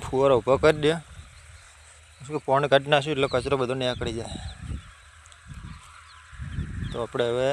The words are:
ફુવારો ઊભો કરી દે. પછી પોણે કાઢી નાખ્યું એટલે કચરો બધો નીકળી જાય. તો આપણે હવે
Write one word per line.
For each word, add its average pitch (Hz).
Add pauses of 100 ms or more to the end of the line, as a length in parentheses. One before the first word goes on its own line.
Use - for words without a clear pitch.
ફુવારો 135
ઊભો 123
કરી 151
દે. 151 (1300)
પછી 143
પોણે 139
કાઢી 139
નાખ્યું 143
એટલે 135
કચરો 131
બધો 123
નીકળી 120
જાય. - (2500)
તો -
આપણે 120
હવે 123